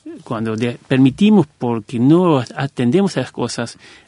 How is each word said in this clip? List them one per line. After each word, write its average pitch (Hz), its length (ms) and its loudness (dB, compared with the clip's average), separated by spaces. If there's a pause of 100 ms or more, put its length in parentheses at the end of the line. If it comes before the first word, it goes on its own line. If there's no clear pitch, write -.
(240)
cuando 110 320 -6
de-, 120 220 -4 (100)
permitimos 143 600 4 (100)
porque 117 420 -6
no 156 400 4 (160)
atendemos 143 640 -2
a 135 40 -2
las 123 120 -8
cosas, 120 440 -8 (300)